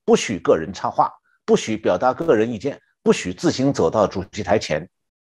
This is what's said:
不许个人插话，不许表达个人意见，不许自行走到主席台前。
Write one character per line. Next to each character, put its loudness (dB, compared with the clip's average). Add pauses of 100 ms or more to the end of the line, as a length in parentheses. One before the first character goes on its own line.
不 4
许 -4
个 4
人 -6
插 -6
话， 0 (320)
不 4
许 -4
表 0
达 0
个 0
人 2
意 -8
见， -8 (240)
不 4
许 -2
自 -2
行 0
走 0
到 2
主 -8
席 -8
台 0
前。 -6 (420)